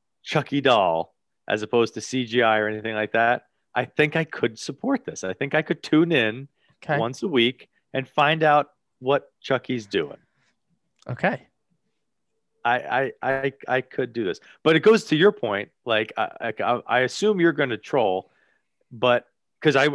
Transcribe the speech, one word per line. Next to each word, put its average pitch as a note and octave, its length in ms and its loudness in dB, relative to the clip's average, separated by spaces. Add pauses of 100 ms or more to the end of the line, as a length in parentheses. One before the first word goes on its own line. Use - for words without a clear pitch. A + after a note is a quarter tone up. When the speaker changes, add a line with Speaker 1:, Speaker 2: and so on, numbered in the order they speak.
(240)
Speaker 1:
Chucky C#3+ 380 -2
doll F#2+ 540 2 (320)
as G#2+ 140 -2
opposed A2+ 340 0
to A2 60 -8
C B2+ 240 -6
G A#2 160 0
I A2 180 4
or G#2+ 80 0
anything G#2+ 280 -6
like G#2+ 180 -4
that, A#2 340 0 (280)
I B2 100 -2
think D3+ 300 -2
I D#3+ 80 0
could A#2+ 360 -4
support A#3+ 460 -6
this. - 180 -12
I F#2 100 -6
think C#3+ 220 -6
I D#3 60 2
could D#3 220 -6
tune E3 280 2
in B2 360 0 (360)
Speaker 2:
Okay. D3 160 -2
Speaker 1:
once A#2+ 240 -4
a G#3+ 40 -4
week B2+ 420 0 (240)
and C3+ 140 -6
find D#3 360 0
out D3 280 2 (280)
what C3 320 -2 (100)
Chucky's B2 460 -4
doing. D#2+ 300 -4 (920)
Speaker 2:
Okay. - 400 -4 (1160)
Speaker 1:
I, B2 460 0 (100)
I, C3 100 -2
I, C3+ 220 -2 (140)
I C3 140 0
could B2 320 -6
do A#2 120 -4
this, E2+ 140 -4 (240)
but D#3+ 120 4
it D#3 60 4
goes G#3+ 240 6
to D#3+ 100 0
your F#3 160 6
point. G#2+ 380 -4 (160)
Like, A2+ 320 0
I, A2 420 -4
I, A2 260 0
I A#2+ 160 2
assume F#3+ 380 0
you're E3+ 140 4
gonna C3 240 -2
troll, G2 520 -2 (640)
but A#2+ 340 0 (360)
'cause D3 160 2
I, C#3 180 4